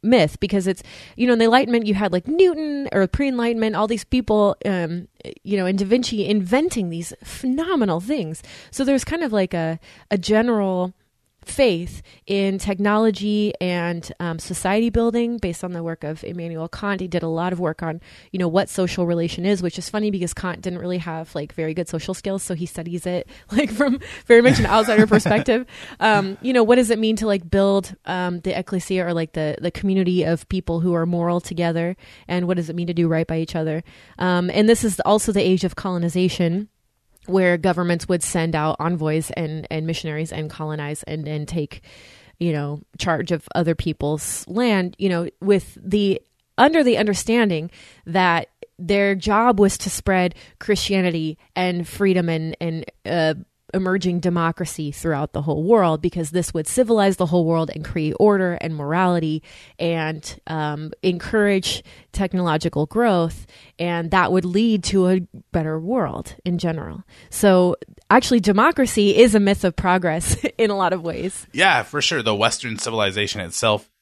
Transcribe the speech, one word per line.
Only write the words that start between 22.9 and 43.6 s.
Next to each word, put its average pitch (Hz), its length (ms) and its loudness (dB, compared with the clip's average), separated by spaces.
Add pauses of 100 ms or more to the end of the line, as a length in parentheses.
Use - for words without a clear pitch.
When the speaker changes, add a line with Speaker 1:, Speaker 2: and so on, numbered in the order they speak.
Speaker 1:
it, 180 240 -4 (100)
<laughs> - 120 -20
like, 247 180 0
from 254 300 0 (260)
very 233 160 10
much 254 160 8
an - 80 4
outsider 214 400 6
perspective. 214 680 4
Speaker 2:
<laughs> - 40 -20 (240)
Speaker 1:
Um, 202 420 2
you 254 100 -2
know, 247 120 6
what 233 120 8
does 247 140 4
it 226 80 2
mean 220 200 2
to, 220 100 -2
like, 190 200 0
build, 196 480 2 (100)
um, 180 340 -4
the 185 180 -4
ecclesia 185 480 -2
or, 175 80 -2
like, 165 200 -4
the, 156 280 -2
the 175 100 -2
community 180 520 0
of 165 260 -2
people 170 300 -4
who 175 160 0
are 165 100 0
moral 175 340 0
together? 170 560 -4 (320)
And 180 200 -2
what 180 100 0
does 165 140 -4
it 170 40 -8
mean 175 120 -4
to 175 60 -4
do 170 140 2
right 165 200 0
by 165 100 -4
each 165 180 -6
other? 160 280 -4 (340)
Um, 180 340 0
and 214 160 4
this 226 160 4
is 208 220 -2
also 214 260 2
the 196 120 2
age 185 200 2
of 180 120 -2
colonization, 180 920 -2 (580)
where 180 300 4
governments 175 500 0
would 175 140 0
send 165 340 -2
out 156 240 0
envoys 156 520 -2
and, 160 400 -6
and 160 160 -4
missionaries 160 440 -6
and 156 160 -8
colonize 151 560 -8
and, 151 240 -10
and 151 200 -6
take, 160 340 -6 (580)
you 170 140 0
know, 147 260 -4 (200)
charge 165 320 -2
of 160 240 -4
other 165 180 0